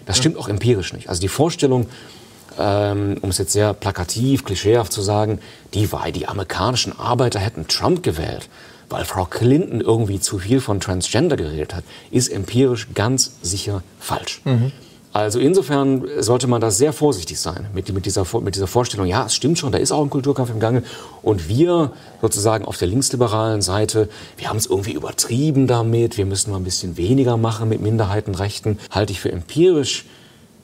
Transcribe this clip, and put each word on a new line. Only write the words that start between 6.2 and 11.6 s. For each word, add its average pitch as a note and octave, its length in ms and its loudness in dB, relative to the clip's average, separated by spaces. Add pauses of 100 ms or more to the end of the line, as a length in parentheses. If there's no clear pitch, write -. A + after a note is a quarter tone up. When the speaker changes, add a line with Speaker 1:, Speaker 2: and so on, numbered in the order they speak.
Speaker 1:
amerikanischen G2 680 -2
Arbeiter A#2 440 0
hätten F2+ 260 -4
Trump E3 340 0
gewählt, D#2+ 460 -4 (420)
weil - 160 -6
Frau F#2 180 -2
Clinton B2 560 2
irgendwie G#2 400 2
zu - 200 -4
viel A2 200 2
von G2+ 220 -2
Transgender A2+ 560 0
geredet D2+ 360 -4